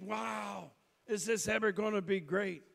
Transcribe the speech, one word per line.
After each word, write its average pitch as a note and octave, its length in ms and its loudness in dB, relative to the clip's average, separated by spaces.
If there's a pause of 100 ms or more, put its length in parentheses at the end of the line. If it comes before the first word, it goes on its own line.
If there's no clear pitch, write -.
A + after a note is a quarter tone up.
"Wow, G#3 720 -4 (360)
is G#3 180 0
this A3 220 2
ever A3 240 4
gonna G#3 300 2
be F#3+ 180 2
great? F3+ 440 -2 (120)